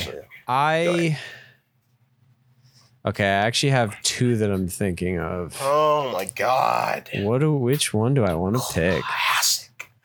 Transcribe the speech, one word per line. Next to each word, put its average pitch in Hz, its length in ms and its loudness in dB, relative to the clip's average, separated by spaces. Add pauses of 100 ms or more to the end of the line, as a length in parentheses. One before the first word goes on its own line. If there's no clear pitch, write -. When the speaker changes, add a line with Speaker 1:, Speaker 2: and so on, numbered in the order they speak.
Speaker 1:
seriously. - 120 -8
Go 71 80 -14 (260)
Speaker 2:
I 143 280 2
Speaker 1:
ahead. 170 440 0 (1900)
Speaker 2:
Okay, 104 180 0
I 98 240 4
actually 135 240 0
have 120 320 0
two 120 340 0
that 107 140 2
I'm 95 160 0
thinking 90 520 -2
of. 87 420 -6
Speaker 1:
Oh 147 500 2
my 95 140 -4 (100)
God. 120 800 0
Speaker 2:
What 107 240 0
do, 156 140 2
which 139 400 0
one 110 200 2
do 139 120 4
I 90 100 2
wanna 95 240 0 (120)
pick? 85 320 2
Speaker 1:
Classic. - 840 -2 (160)